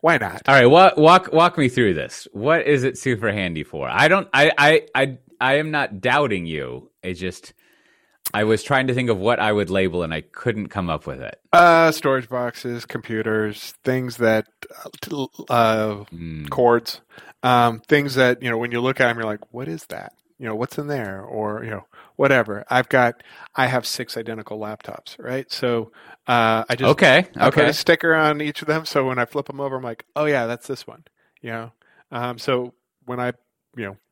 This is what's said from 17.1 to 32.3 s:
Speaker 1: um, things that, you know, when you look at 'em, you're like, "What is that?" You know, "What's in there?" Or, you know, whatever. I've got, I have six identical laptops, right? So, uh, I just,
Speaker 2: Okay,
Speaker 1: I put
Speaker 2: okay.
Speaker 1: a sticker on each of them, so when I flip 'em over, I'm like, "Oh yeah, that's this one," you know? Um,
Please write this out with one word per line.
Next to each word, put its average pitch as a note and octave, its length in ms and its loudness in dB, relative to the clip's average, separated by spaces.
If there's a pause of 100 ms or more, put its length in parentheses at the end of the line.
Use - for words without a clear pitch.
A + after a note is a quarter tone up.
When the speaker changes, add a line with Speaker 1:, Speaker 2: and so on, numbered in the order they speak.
Speaker 1:
um, A#2+ 380 2
things C#3+ 360 0
that, B2 260 2
you B2 80 -4
know, A2+ 80 -2
when A#2+ 140 -6
you A#2+ 80 -2
look C3 200 -2
at B2 80 4
'em, A#2 80 -2
you're A2+ 100 -6
like, G#2 260 -10
"What B2+ 160 -12
is D#3+ 180 -12
that?" - 280 -14 (240)
You B2+ 80 -12
know, G#2+ 100 -6
"What's A#2 220 -6
in D3 100 -8
there?" G#2 340 -8
Or, G#2+ 400 -8
you A2+ 80 -10
know, G2+ 160 -12 (300)
whatever. A#2+ 540 2
I've B2+ 180 0
got, B2 340 2 (320)
I C3 120 0
have B2+ 200 -2
six - 300 -10
identical A2 420 -12
laptops, - 600 -14
right? C3 340 -8
So, A#2+ 400 -4 (340)
uh, A2+ 420 2
I B2 60 -2
just, A#2 180 2
Speaker 2:
Okay, D#3 440 4
Speaker 1:
I F3 140 4
put D#3+ 100 2
Speaker 2:
okay. B2 80 4
Speaker 1:
a C#3 40 0
sticker E3 420 2
on D3+ 260 2
each D3+ 220 -8
of D#3 60 -8
them, D#3 180 -2
so C3+ 200 0
when B2+ 120 -4
I A#2+ 80 0
flip C#3+ 240 -6
'em C#3 100 -12
over, C3+ 160 -6
I'm C3 60 -10
like, A#2 240 -12 (100)
"Oh D3+ 80 -2
yeah, C3+ 220 0
that's A#2 200 -8
this - 200 -10
one," A#2 180 -20 (380)
you A#2+ 80 -12
know? A2+ 220 -12 (380)
Um, B2 280 -6